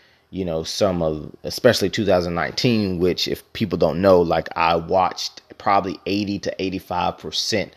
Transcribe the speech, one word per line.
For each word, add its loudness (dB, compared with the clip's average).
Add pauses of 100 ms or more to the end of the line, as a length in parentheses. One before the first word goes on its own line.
(300)
you -6
know, -2
some 0
of, -4 (100)
especially 0
two -4
thousand 2
nineteen, 0
which 0
if -8
people -2
don't 2
know, 8
like, 0
I 2
watched -2 (160)
probably 0
eighty -2
to -6
eighty-five -4
percent -4